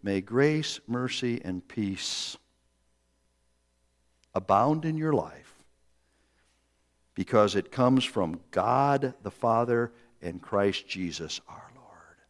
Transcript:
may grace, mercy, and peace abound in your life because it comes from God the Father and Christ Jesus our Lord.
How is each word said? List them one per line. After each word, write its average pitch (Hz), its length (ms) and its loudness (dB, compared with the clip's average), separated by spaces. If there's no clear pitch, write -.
may 98 200 0
grace, 147 640 0
mercy, 123 580 -4
and 92 220 -6
peace - 720 -6
abound 123 520 2
in 156 100 -2
your 156 160 0
life - 500 -4
because 104 420 4
it 95 140 -2
comes 127 340 4
from 82 360 -2
God 131 600 0
the 101 80 -6
Father 117 640 0
and 87 180 -8
Christ 101 480 0
Jesus 85 580 -8
our - 280 -20
Lord. - 420 -20